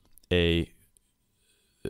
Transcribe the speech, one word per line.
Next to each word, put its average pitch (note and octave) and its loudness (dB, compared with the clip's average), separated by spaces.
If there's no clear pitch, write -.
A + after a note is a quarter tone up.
a, E2+ 0
uh, - -10